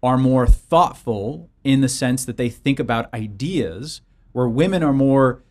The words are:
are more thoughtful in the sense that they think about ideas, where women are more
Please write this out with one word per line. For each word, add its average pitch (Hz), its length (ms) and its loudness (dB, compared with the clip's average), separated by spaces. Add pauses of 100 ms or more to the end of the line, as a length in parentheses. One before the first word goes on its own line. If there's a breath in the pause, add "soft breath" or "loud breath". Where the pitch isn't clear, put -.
are 127 160 2
more 131 300 2
thoughtful 143 1000 0 (140)
in 135 200 2
the 131 60 2
sense 127 360 -2
that 120 120 -10
they 123 120 -2
think 139 320 -4
about 117 340 -4
ideas, 110 840 -8 (320)
where 123 160 -2
women 165 340 0
are 147 100 2
more 135 580 2